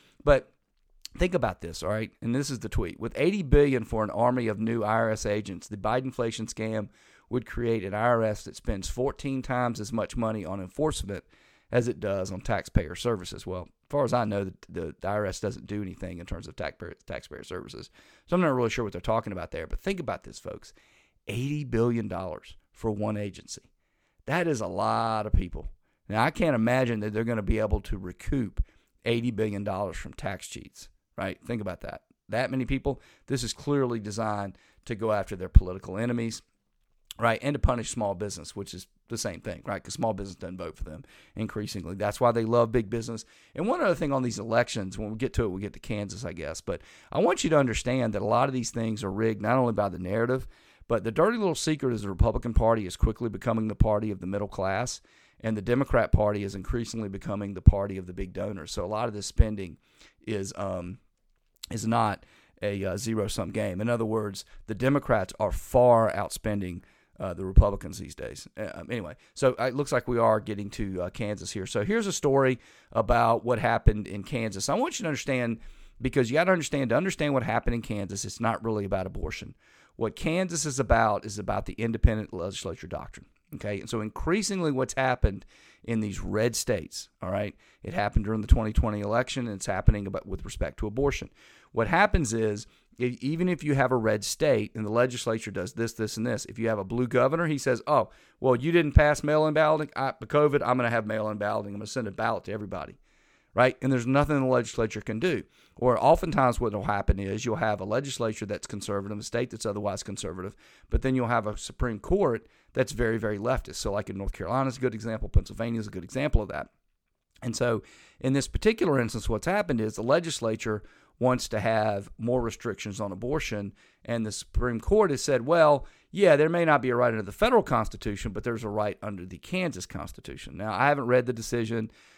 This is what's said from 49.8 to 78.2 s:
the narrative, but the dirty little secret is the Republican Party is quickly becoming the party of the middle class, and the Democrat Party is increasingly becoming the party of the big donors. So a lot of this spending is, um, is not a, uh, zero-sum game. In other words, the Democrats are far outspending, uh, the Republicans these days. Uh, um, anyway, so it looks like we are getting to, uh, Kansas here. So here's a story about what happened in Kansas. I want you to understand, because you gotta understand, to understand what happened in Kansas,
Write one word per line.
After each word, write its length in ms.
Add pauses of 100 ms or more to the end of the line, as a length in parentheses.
the 100
narrative, 500 (400)
but 160
the 80
dirty 260
little 160
secret 400
is 80
the 60
Republican 460
Party 320
is 100
quickly 320
becoming 400
the 60
party 360
of 100
the 60
middle 220
class, 520 (400)
and 160
the 60
Democrat 500
Party 320
is 100
increasingly 540
becoming 460
the 80
party 340
of 100
the 60
big 200
donors. 400
So 120
a 20
lot 220
of 60
this 120
spending 500 (500)
is, 300
um, 420 (720)
is 160
not 380 (360)
a, 240
uh, 120
zero-sum 540
game. 300
In 80
other 160
words, 400 (240)
the 60
Democrats 640
are 100
far 600
outspending, 720 (340)
uh, 160
the 100
Republicans 540
these 160
days. 320 (100)
Uh, 180
um, 140
anyway, 280 (180)
so 240
it 160
looks 160
like 160
we 120
are 200
getting 320
to, 320
uh, 80
Kansas 400
here. 160
So 180
here's 220
a 60
story 480 (320)
about 520
what 140
happened 480
in 160
Kansas. 460
I 60
want 260
you 40
to 40
understand, 500 (420)
because 300
you 40
gotta 180
understand, 380
to 60
understand 380
what 80
happened 320
in 80
Kansas, 420